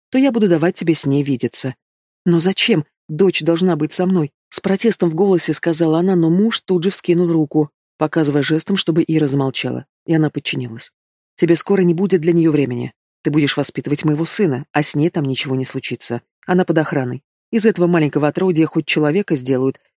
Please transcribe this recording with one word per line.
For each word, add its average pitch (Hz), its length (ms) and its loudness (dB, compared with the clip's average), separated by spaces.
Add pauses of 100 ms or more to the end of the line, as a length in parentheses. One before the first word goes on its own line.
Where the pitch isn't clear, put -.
(100)
то 262 80 0
я 269 120 4
буду 220 160 2
давать 170 300 2
тебе 165 180 0
с - 100 -2
ней 139 200 0
видеться». 127 500 -4 (500)
«Но 170 140 4
зачем? 175 460 0 (240)
Дочь 170 340 0
должна 165 340 2
быть 151 160 -4
со 185 140 -2
мной», 180 260 0 (160)
с - 120 -6
протестом 190 500 0
в 156 40 -6
голосе 180 400 2
сказала 160 440 0
она, 190 160 2
но 165 160 4
муж 208 300 2
тут 180 240 -2
же 196 60 2
вскинул 175 420 0
руку, 151 380 0 (280)
показывая 147 440 0
жестом, 160 340 -2
чтобы 165 300 0
Ира 156 200 2
замолчала, 131 600 -2 (200)
и 160 80 0
она 156 160 2
подчинилась. 123 640 -8 (420)
«Тебе 170 220 2
скоро 196 260 0
не 175 120 4
будет 185 260 0
для 170 120 0
неё 160 200 2
времени. 127 400 -2 (300)
Ты 151 80 -2
будешь 143 260 0
воспитывать 143 480 -4
моего 151 200 0
сына, 151 480 -2
а 147 100 0
с - 120 -2
ней 147 160 2
там 156 140 -4
ничего 135 320 -4
не 131 80 -4
случится. - 580 -8 (240)
Она 180 180 2
под 160 140 0
охраной. 135 440 -4 (280)
Из 220 160 0
этого 180 200 2
маленького 151 420 2
отродья 165 380 0
хоть 156 200 -4
человека 156 500 0
сделают, 131 440 -2 (180)